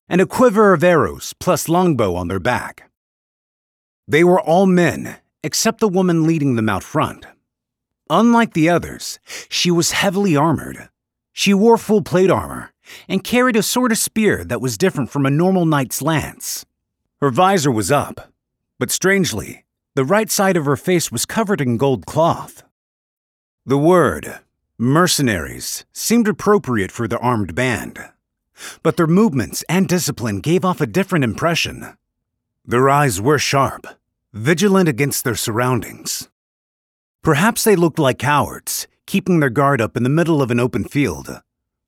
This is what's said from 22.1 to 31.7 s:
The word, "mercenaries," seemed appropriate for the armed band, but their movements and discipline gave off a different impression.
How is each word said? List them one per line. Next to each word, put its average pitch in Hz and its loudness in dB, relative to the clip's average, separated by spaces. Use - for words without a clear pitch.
The 135 0
word, 143 2
"mercenaries," 113 0
seemed 226 0
appropriate 127 0
for 117 -6
the 117 -4
armed 107 -2
band, 123 -4
but 160 0
their 170 0
movements 165 0
and 170 0
discipline 120 -4
gave 165 0
off 180 -2
a 151 -2
different 170 0
impression. 120 -4